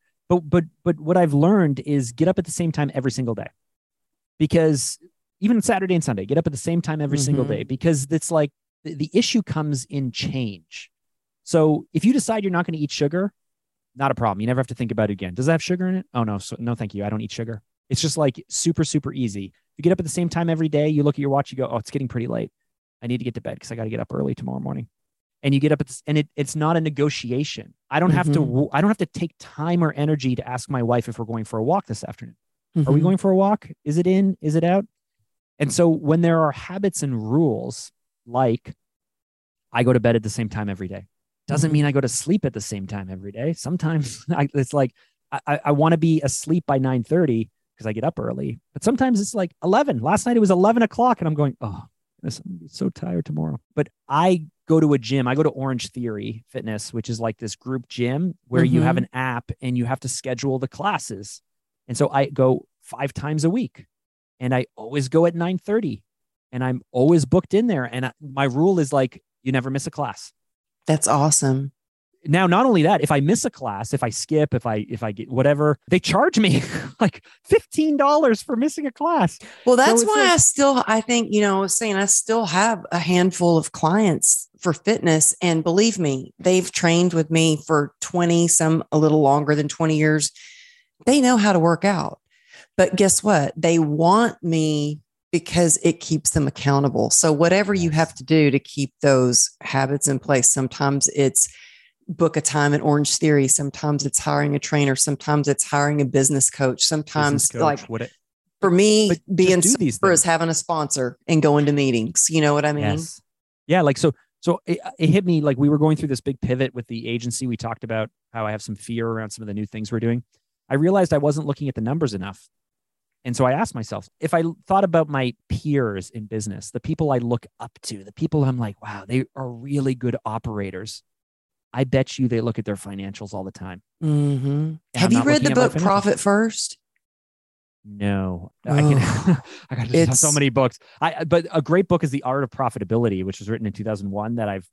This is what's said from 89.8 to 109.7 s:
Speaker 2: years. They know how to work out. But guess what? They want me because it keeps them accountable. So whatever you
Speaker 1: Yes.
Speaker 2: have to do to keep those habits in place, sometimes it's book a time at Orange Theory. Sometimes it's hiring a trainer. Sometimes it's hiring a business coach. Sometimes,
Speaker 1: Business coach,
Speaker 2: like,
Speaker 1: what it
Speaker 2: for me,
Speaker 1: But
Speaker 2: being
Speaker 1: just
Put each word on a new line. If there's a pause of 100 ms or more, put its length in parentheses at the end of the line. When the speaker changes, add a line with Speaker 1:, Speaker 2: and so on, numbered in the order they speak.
Speaker 2:
years. (720)
They
know
how
to
work
out. (580)
But
guess
what?
They
want
me (320)
because
it
keeps
them
accountable.
So
whatever
you
Speaker 1:
Yes.
Speaker 2:
have
to
do
to
keep
those (100)
habits
in
place,
sometimes
it's (580)
book
a
time
at
Orange
Theory.
Sometimes
it's
hiring
a
trainer.
Sometimes
it's
hiring
a
business
coach.
Sometimes,
Speaker 1:
Business
coach,
Speaker 2:
like,
Speaker 1:
what
it (500)
Speaker 2:
for
me,
Speaker 1:
But
Speaker 2:
being
Speaker 1:
just